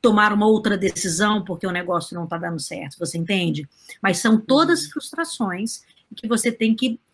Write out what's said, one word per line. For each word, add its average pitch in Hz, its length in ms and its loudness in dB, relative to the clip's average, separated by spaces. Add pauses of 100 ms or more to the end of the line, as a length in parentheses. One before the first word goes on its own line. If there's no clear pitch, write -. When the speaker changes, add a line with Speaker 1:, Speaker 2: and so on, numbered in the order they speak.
Speaker 1:
tomar 214 320 6
uma 208 140 4
outra 214 300 4
decisão 190 640 0
porque 180 240 -6
o 180 40 -2
negócio 175 440 -4
não 170 100 -6
tá 165 120 -6
dando 170 220 -6
certo, - 380 -10
você 170 200 -6
entende? 165 520 -2 (320)
Mas 196 160 2
são 220 220 4
todas 311 460 2
Speaker 2:
Uhum. - 60 -16
Speaker 1:
frustrações 220 920 -6 (320)
que - 120 -10
você 233 240 0
tem 226 240 2
que 233 240 -2 (140)